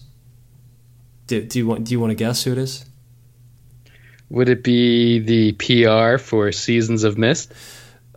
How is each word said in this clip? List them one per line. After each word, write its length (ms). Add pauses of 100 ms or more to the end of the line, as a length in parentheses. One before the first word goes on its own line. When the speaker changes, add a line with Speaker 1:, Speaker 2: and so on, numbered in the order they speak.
(1300)
Speaker 1:
Do, 140
do 180
you 80
want, 180
do 80
you 60
wanna 160
guess 300
who 80
it 60
is? 260 (1400)
Speaker 2:
Would 220
it 120
be 580
the 320
P 340
R 320
for 340
Seasons 500
of 140
Mist? 340 (680)